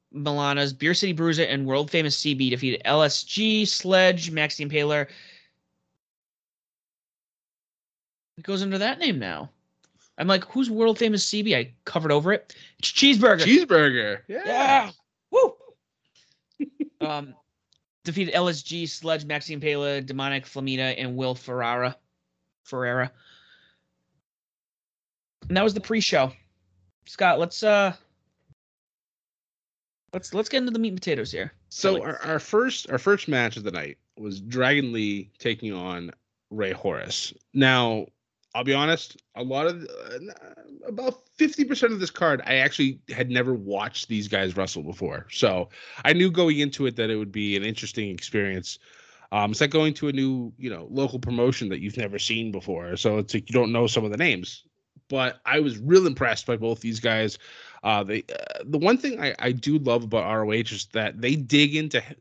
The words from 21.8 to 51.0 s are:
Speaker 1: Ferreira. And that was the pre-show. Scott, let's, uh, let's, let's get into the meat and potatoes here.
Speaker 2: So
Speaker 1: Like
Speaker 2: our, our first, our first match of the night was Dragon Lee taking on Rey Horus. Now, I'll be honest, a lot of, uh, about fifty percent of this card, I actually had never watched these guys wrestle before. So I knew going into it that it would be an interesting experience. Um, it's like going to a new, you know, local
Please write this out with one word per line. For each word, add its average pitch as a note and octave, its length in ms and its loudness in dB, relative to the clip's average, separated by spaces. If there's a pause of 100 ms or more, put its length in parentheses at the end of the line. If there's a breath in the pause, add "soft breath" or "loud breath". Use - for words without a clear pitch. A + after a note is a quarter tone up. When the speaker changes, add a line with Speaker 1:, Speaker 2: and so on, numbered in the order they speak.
Speaker 1:
Ferreira. B2+ 480 -2 (2250 soft breath)
And F3+ 100 0
that G3 60 4
was G#3+ 100 4
the G#3 80 -4
pre-show. E3 500 2 (720)
Scott, F3 340 2
let's, E3+ 240 -2
uh, G3+ 300 4 (2250)
let's, - 200 -8
let's G#3+ 140 -2
get C4+ 120 0
into B3 120 -2
the A3+ 80 -2
meat A3+ 100 0
and F#3 80 -8
potatoes C3+ 340 -4
here. F#2+ 200 -6 (180)
Speaker 2:
So - 240 0
Speaker 1:
Like - 100 -2
Speaker 2:
our, - 200 -8
our D#3 160 -2
first, B3 520 0
our C3 80 0
first G3+ 280 2
match B2 300 0
of G#2+ 60 -10
the G2+ 80 -4
night D2+ 260 -8 (200)
was G2+ 220 -10
Dragon B2+ 540 0
Lee G#2 460 -4
taking A2 340 -4
on F2+ 380 -8 (400)
Rey G#2 200 -4
Horus. - 640 -6 (200)
Now, B2+ 520 4 (480)
I'll A#2+ 100 -4
be C3+ 100 0
honest, D3+ 480 -2 (140)
a A#2+ 80 -8
lot C3+ 240 -2
of, F3 160 -4
uh, - 360 -14 (680)
about B3 400 -6 (100)
fifty D4+ 260 2
percent A#3+ 300 0
of G3+ 60 -4
this F#3 120 -4
card, D3 340 2
I C3 100 2
actually C3+ 440 2 (100)
had B2 220 -2
never B2 220 2
watched G2+ 560 -6
these G#2 180 -2
guys F#2+ 300 -2
wrestle F#2 260 -4
before. D2+ 480 -8
So F#2 380 2 (340 loud breath)
I A#3 80 6
knew F#3 180 6
going E3 300 2
into C#3+ 260 -2
it A#2 120 -2
that A2+ 120 0
it A2 60 -2
would G#2+ 160 -4
be G2+ 240 -2
an G2 80 0
interesting G#2+ 460 -6
experience. F#2+ 680 -4 (540 soft breath)
Um, G#2 200 0
it's G#2+ 100 -2
like D3 100 2
going D#3 240 2
to D3+ 140 -4
a - 20 -4
new, C3 460 -2
you B2+ 120 -8
know, E2 220 -10
local C3 280 -2